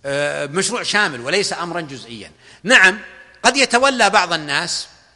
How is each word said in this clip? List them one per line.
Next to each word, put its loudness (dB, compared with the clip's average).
آه، -4
مشروع -4
شامل -2
وليس -2
أمرًا -6
جزئيًا. -14
نعم، 4
قد 2
يتولى 2
بعض 2
الناس -4